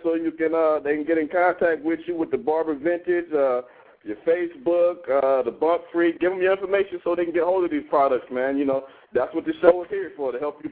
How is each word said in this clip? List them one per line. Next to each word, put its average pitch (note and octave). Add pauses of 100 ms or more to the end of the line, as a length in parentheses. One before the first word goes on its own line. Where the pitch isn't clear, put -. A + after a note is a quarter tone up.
so E3
you E3
can, D#3+
uh, D#3
they C#3+
can D3+
get D#3+
in D#3
contact F3
with D#3+
you F3
with D#3+
the C3+
Barber D#3
Vintage, E3+
uh, C3 (400)
your G#2
Facebook, F3
uh, C3+
the A#2+
Bump E3
Free. E3+
Give F3
'em F#3
your F#3
information G3
so E3+
they F3
can E3
get E3
hold F3+
of D#3+
these D3
products, C3+
man. C3
You C#3+
know, C3+ (260)
that's B2
what D#3+
the D#3+
show F3
is E3+
here F#3+
for, C3+
to B2
help D3
you, D3+